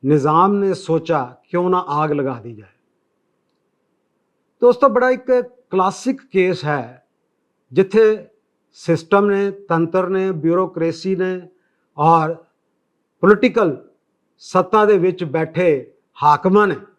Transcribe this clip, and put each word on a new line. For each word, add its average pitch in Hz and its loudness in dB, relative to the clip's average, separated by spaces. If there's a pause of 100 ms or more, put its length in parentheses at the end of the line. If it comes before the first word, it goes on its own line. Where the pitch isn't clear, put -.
ਨਿਜ਼ਾਮ 156 2
ਨੇ 196 -2
ਸੋਚਾ 160 -4 (140)
ਕਿਉਂ 180 -2
ਨਾ 180 2
ਆਗ 151 -4
ਲਗਾ 135 -4
ਦੀ 113 -16
ਜਾਏ।" 104 -20 (1800)
ਦੋਸਤੋ, 247 4
ਬੜਾ 247 2
ਇੱਕ 254 -2 (380)
ਕਲਾਸਿਕ 190 -4
ਕੇਸ 180 -2
ਹੈ 131 -8 (680)
ਜਿੱਥੇ 190 2 (440)
ਸਿਸਟਮ 196 0
ਨੇ, 202 -2
ਤੰਤਰ 175 -4
ਨੇ, 190 -2
ਬਿਊਰੋਕ੍ਰੇਸੀ 165 -4
ਨੇ 180 -6 (500)
ਔਰ 160 2 (840)
ਪੋਲੀਟੀਕਲ 202 2 (500)
ਸੱਤਾ 185 0
ਦੇ 208 4
ਵਿੱਚ 180 -2
ਬੈਠੇ 156 -2 (300)
ਹਾਕਮਾਂ 185 4
ਨੇ 170 -2 (220)